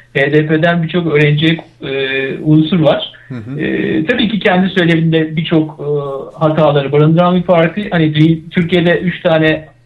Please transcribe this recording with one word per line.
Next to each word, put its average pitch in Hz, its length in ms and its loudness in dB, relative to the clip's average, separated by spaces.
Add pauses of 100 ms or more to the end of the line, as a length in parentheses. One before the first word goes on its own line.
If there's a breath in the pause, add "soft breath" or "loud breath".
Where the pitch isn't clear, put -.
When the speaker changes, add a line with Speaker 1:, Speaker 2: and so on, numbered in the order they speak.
(140 loud breath)
Speaker 1:
H 143 180 0
D 151 160 0
P'den 165 360 0
birçok 165 300 -2
öğrenciye, 151 440 2 (240)
e, 135 640 -4
unsur 156 360 2
var. - 320 0 (160)
Speaker 2:
Hı 131 80 -12
hı. 123 240 -12
Speaker 1:
E, - 460 -2
tabii 240 240 -2
ki 196 100 -4
kendi 185 300 0
söyleminde 165 680 0
birçok, 156 440 -2
e, 143 100 -8 (500)
hataları 147 520 2
barındıran 165 440 4
bir 175 80 0
parti. 175 480 0
Hani 170 140 2
dü-, 156 440 2
Türkiye'de 175 500 0
üç 180 220 -6
tane 156 460 0 (180)